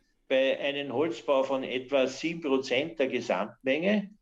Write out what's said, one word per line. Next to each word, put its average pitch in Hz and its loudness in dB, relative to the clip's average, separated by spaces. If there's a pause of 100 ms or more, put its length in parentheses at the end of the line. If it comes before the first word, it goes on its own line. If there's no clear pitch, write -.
(300)
bei 131 2
einem 143 -4
Holzbau 143 2
von 131 -2
etwa 131 0
sieben 165 -6
Prozent 135 0
der 127 2
Gesamtmenge. 131 0 (120)